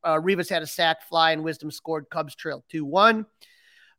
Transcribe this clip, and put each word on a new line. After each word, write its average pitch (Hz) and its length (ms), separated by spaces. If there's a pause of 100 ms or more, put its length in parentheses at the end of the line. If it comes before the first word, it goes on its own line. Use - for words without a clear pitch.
Uh, 160 160
Rivas 175 300
had 165 140
a 151 40
sac 165 400
fly, 160 260
and 156 100
Wisdom 156 260
scored. 156 400
Cubs 156 260
trailed 143 340
two 156 160
one. 208 420 (720)